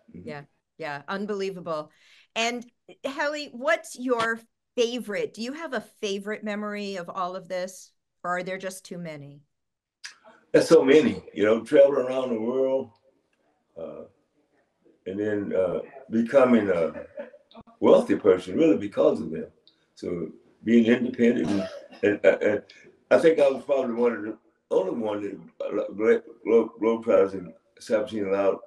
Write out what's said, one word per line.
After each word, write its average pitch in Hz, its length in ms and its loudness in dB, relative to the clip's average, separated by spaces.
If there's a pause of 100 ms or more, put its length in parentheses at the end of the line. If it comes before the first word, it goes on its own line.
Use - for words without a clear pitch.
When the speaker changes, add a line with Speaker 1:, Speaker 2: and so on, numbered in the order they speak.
(160)
Speaker 1:
Mm-hmm. 90 120 -18
Speaker 2:
Yeah, 147 140 -14 (360)
yeah, 147 300 -10
unbelievable. 190 840 -8 (440)
And 233 300 -6 (380)
Helly, 294 480 -6
what's 294 460 -4
your 226 420 -2 (360)
favorite? 208 580 -4
Do 208 80 -12
you 240 120 -8
have 311 200 -12
a 220 80 -4 (200)
favorite 202 420 -6
memory 208 540 -8
of 175 120 -12
all 180 260 -6
of 175 120 -14
this, 185 440 -10 (320)
or 180 140 -4
are 180 60 -6
there 185 160 -8
just 190 260 -12
too 175 140 -14
many? 147 420 -16 (1120)
Speaker 1:
There's 156 160 4
so 156 180 8
many, 131 380 4 (100)
you 98 100 -2
know, 113 200 2
traveling 139 420 6
around 127 240 -4
the 113 100 -4
world, 131 520 -2 (840)
uh, 80 280 -14 (1040)
and 98 120 -8
then, 104 360 -4
uh, 92 240 0 (320)
becoming 117 580 4
a 85 380 -2 (720)
wealthy - 360 4
person 90 400 2
really 156 220 4
because 127 420 0
of 95 120 -10
them. 80 160 -8 (480)
So 87 340 -8 (340)
being 113 220 4
independent, 120 640 2
and, 95 200 -2 (340)
and, 101 220 0
uh, 95 160 6
and 104 200 0 (480)
I 127 80 6
think 147 220 4
I 139 100 4
was 123 140 -4
probably 123 320 -2
one 120 180 0
of 107 100 -10
the - 140 -10 (320)
only 190 220 0
one 107 320 -6
that, 90 420 -12
uh, - 280 -6
Glo-, 113 280 2 (240)
Glo-, 113 340 4
Globetrotters 107 540 2
and 87 200 -12 (260)
Sabatini 104 500 -4
allowed 98 380 0